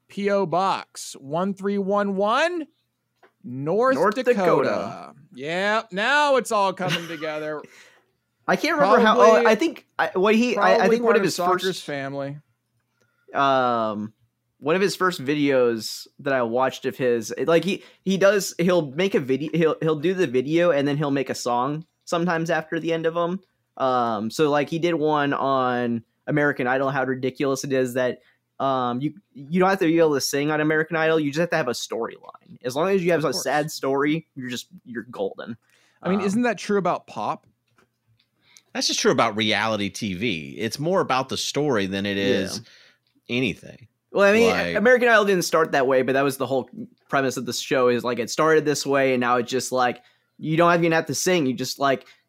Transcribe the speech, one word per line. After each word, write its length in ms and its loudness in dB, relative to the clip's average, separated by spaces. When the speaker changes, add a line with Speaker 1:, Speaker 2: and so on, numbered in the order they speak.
Speaker 1:
P 220 -2
O 160 2
Box 720 -2
one 360 -4
three 240 -4
one 380 -2
one, 500 -2
North 520 0
Speaker 2:
North 180 2
Speaker 1:
Dakota. 260 2
Speaker 2:
Dakota. 760 0
Speaker 1:
Yeah, 480 -2
now 440 2
it's 160 -2
all 200 2
coming 360 -4
together. 540 -8
Speaker 2:
<laughs> 440 -20
I 80 4
can't 240 0
remember 200 6
how, 200 6
oh, 120 10
Speaker 1:
Probably, 140 6
Speaker 2:
I 100 6
think, 300 -2
I, 160 0
what 200 4
he, 220 2
I, 40 0
I 60 6
Speaker 1:
probably 180 4
Speaker 2:
think 60 -4
one 80 2
Speaker 1:
part 60 4
Speaker 2:
of 40 4
Speaker 1:
of 40 2
Speaker 2:
his 100 0
Speaker 1:
Soccer's 320 0
Speaker 2:
first 180 -4
Speaker 1:
family. 540 -8
Speaker 2:
um, 800 0
one 160 0
of 60 2
his 160 0
first 260 -2
videos 840 0
that 120 -2
I 100 2
watched 440 -2
of 100 -4
his, 360 0
it, 140 -2
like, 180 4
he, 200 -4
he 120 0
does, 420 2
he'll 340 2
make 220 -2
a 60 2
video, 320 -2
he'll, 300 2
he'll 180 0
do 140 0
the 120 0
video 440 2
and 180 2
then 80 0
he'll 140 -2
make 200 -2
a 40 -4
song 500 -2
sometimes 440 -2
after 300 -2
the 120 -2
end 140 -2
of 100 -2
'em. 240 -2
Um, 540 0
so, 200 2
like, 200 0
he 80 -4
did 160 0
one 400 0
on 680 0
American 400 0
Idol, 240 0
how 140 -2
ridiculous 600 -2
it 80 -6
is 220 0
that, 260 -2
um, 420 -2
you, 140 -4
you 260 -4
don't 80 4
have 100 2
to 80 2
be 120 4
able 160 4
to 60 0
sing 300 -2
on 100 0
American 360 0
Idol. 240 2
You 100 -2
just 100 -4
have 100 -2
to 60 0
have 120 -2
a 40 -2
storyline. 920 -10
As 100 -6
long 160 0
as 140 0
you 80 2
have 80 2
Speaker 1:
Of 60 -2
Speaker 2:
a 60 0
Speaker 1:
course. 120 -6
Speaker 2:
sad 260 -2
story, 640 -2
you're 160 -10
just, 160 -10
you're 200 -10
golden. 520 -8
Speaker 1:
I 60 -6
mean, 120 0
Speaker 2:
Um, 60 -4
Speaker 1:
isn't 160 0
that 160 -2
true 200 -2
about 280 -2
pop? 400 -8
Speaker 3:
That's 160 -4
just 120 -2
true 120 4
about 240 2
reality 520 0
T 260 -6
V. 440 -6
It's 200 -6
more 220 -2
about 280 -2
the 80 -6
story 500 -2
than 180 -4
it 120 -2
Speaker 2:
Yeah. 80 -2
Speaker 3:
is 360 -2
anything. 600 -6
Speaker 2:
Well, 160 4
I 40 4
mean, 180 4
Speaker 3:
Like 260 -2
Speaker 2:
American 320 4
Idol 160 6
didn't 200 0
start 280 0
that 140 2
way, 160 4
but 100 0
that 100 2
was 140 0
the 100 -4
whole 220 -4
premise 280 0
of 100 -8
the 60 -6
show 360 2
is, 160 2
like, 140 -2
it 120 -6
started 340 2
this 220 -2
way, 280 2
and 60 0
now 160 2
it's 140 -2
just, 220 -4
like, 300 0
you 180 -2
don't 220 6
even 140 2
have 140 0
to 80 -6
sing. 320 0
You 80 -2
just, 240 -8
like, 280 -2